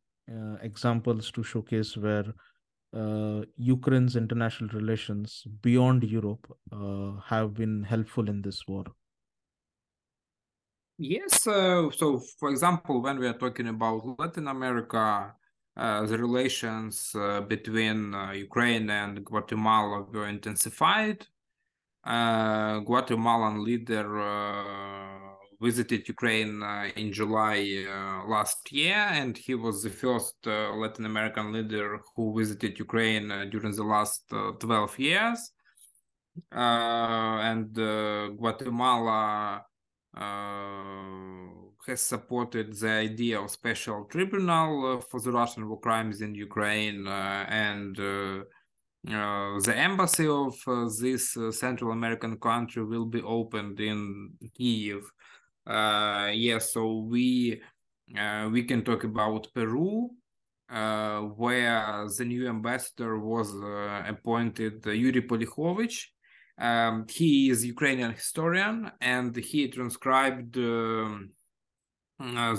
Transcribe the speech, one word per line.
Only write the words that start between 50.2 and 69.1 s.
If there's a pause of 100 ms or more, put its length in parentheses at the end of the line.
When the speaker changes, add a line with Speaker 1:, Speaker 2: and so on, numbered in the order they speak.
Speaker 2:
of, (120)
uh, (120)
this, (120)
uh,
Central
American
country
will
be
opened
in (600)
Kyiv. (640)
Uh,
yeah,
so (300)
we, (580)
uh,
we
can
talk
about (120)
Peru, (600)
uh, (220)
where (100)
the
new
ambassador
was,
uh,
appointed,
uh,
Yuri
Polyakhovich. (600)
Um,
he
is
Ukrainian
historian, (100)
and